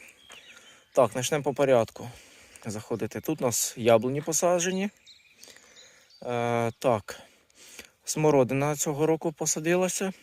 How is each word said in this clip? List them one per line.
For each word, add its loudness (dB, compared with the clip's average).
так, 4
почнемо -4
по -2
порядку 0
заходити. -8
Тут -6
у 0
нас -2
яблуні 4
посаджені. 0
Е, -2
так, -2
смородина 2
цього -2
року 0
посадилася. -2